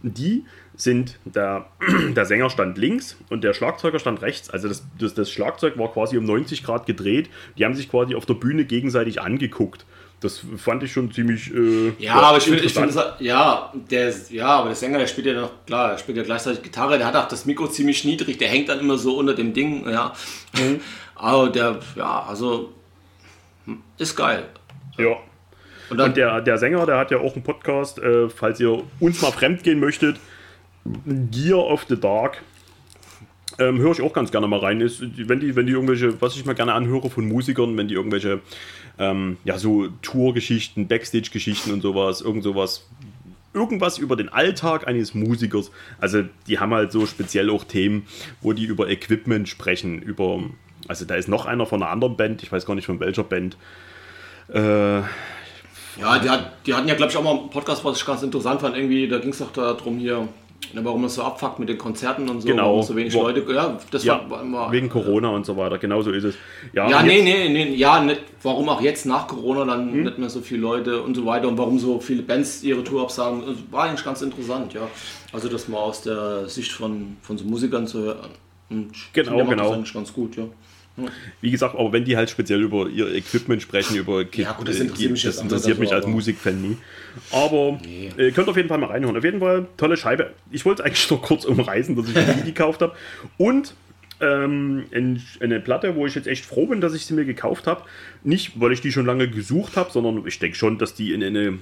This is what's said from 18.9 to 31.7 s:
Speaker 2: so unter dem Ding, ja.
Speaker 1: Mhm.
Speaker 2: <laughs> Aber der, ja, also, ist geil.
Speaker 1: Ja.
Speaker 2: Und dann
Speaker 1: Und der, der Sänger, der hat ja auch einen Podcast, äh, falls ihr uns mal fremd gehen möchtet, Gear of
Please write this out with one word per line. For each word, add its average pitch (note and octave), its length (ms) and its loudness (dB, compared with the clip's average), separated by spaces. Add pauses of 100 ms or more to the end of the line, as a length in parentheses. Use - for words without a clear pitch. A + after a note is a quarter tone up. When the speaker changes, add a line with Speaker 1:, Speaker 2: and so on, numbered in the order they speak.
Speaker 2:
so B2+ 200 0
unter C#3 160 2
dem A2+ 200 -2
Ding, C#3+ 360 -2
ja. A#2 240 -2 (400)
Speaker 1:
Mhm. C3+ 260 2 (180)
Speaker 2:
<laughs> - 180 -20
Aber B2+ 340 4
der, A#2 320 0 (160)
ja, - 260 -2
also, A#2 480 -4 (1300)
ist D#3 180 -4
geil. D3+ 300 0 (520)
Speaker 1:
Ja. A2+ 200 2 (720)
Speaker 2:
Und A#2 80 -2
dann C3 140 6
Speaker 1:
Und C3 60 2
der, A2+ 240 4
der A#2 160 4
Sänger, E3 280 2
der C#3+ 120 4
hat C3+ 140 2
ja B2+ 80 4
auch C3 140 -2
einen B2+ 100 -8
Podcast, C#3 560 -2
äh, A#2+ 300 4
falls A2+ 300 -2
ihr A#2 240 2 (160)
uns E3+ 220 2
mal C#3+ 100 4
fremd G3+ 320 2
gehen D3+ 160 4
möchtet, C#3+ 380 2 (1120)
Gear E3 280 4
of - 300 2